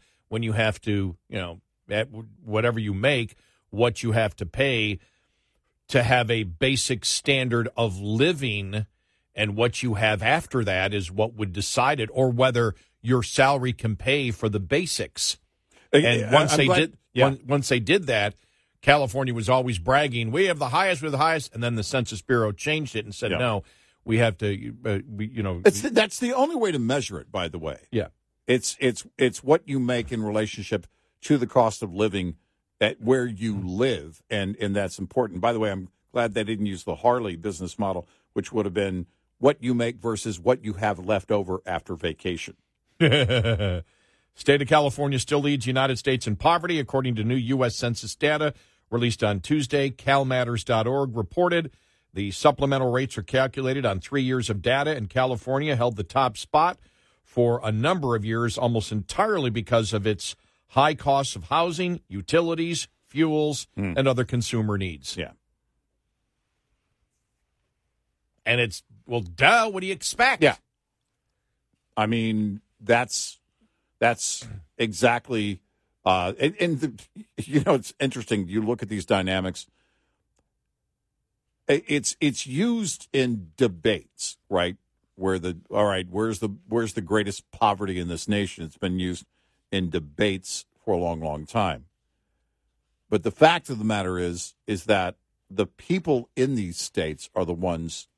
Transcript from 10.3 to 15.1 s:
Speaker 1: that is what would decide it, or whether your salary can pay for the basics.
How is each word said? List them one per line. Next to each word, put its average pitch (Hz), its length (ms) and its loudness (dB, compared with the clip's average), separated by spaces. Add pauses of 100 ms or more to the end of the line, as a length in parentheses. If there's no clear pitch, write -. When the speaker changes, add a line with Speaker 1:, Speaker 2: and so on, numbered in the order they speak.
Speaker 1:
that 95 300 0
is 92 160 -4
what 107 240 -2
would 107 180 -6
decide 127 460 0
it, 110 140 -4
or 127 180 2
whether 120 440 2 (280)
your 120 220 2
salary 131 480 4
can 110 240 -4
pay 135 340 0
for 110 180 -4
the 104 120 -2
basics. - 760 -2 (560)